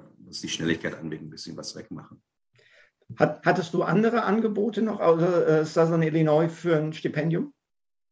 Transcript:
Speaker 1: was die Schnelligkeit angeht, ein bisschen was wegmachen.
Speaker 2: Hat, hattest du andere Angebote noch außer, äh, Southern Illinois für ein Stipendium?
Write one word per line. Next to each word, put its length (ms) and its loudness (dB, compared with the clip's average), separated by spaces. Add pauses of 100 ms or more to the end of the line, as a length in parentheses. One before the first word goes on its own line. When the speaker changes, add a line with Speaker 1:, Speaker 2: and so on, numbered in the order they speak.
(260)
Speaker 1:
was 160 -16
die 80 -10
Schnelligkeit 480 -4
angeht, 240 -10
ein 80 -14
bisschen 260 -16
was 200 -14
wegmachen. 460 -16 (920)
Speaker 2:
Hat, 300 0
hattest 280 0
du 100 0
andere 400 2
Angebote 580 0
noch 180 -2
außer, 640 4
äh, 40 0
Southern 360 2
Illinois 480 4
für 280 0
ein 160 -2
Stipendium? 600 -2 (580)